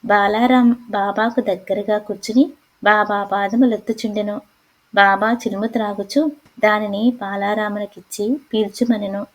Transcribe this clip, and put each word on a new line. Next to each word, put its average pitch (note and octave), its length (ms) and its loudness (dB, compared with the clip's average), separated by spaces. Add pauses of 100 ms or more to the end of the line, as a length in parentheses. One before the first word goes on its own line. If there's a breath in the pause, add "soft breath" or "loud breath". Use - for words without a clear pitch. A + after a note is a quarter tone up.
బాలారాం A#3 840 4
బాబాకు G#3+ 520 -2
దగ్గరగా G3+ 560 -2
కూర్చుని A3 540 0 (320)
బాబా G#3 400 2
పాదములొత్తుచుండెను. G#3 1160 -2 (540)
బాబా G3+ 360 4
చిలుము A3 360 -4
త్రాగుచు G#3+ 640 -2 (320)
దానిని G#3+ 480 2 (100)
బాలారామునకిచ్చి G#3 1200 -4 (120)
పీల్చుమనెను. G#3 800 -2